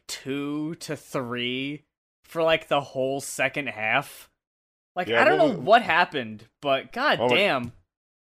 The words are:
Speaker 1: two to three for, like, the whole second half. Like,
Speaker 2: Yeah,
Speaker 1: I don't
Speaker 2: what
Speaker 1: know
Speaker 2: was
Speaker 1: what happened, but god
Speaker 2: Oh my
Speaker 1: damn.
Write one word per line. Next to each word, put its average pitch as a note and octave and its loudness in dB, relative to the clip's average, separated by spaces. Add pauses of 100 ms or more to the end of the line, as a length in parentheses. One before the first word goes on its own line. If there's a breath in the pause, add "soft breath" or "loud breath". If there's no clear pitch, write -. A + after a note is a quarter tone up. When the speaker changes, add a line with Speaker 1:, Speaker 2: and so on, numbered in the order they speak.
Speaker 1:
two D3 -6
to D#3+ -10
three B2+ -6 (400)
for, E3 -4
like, D#3+ 2
the D3 2
whole C3+ -4
second C3+ -4
half. A2 -2 (680)
Like, F3+ -4
Speaker 2:
Yeah, A3+ 4
Speaker 1:
I - 8
don't F4+ 4
Speaker 2:
what E4 6
Speaker 1:
know C4 2
Speaker 2:
was E3 -6
Speaker 1:
what G#3+ 6
happened, D#3 -2 (120)
but C3+ -2
god B3+ 0
Speaker 2:
Oh A#2+ 2
my B2 4
Speaker 1:
damn. C#3+ 0 (520)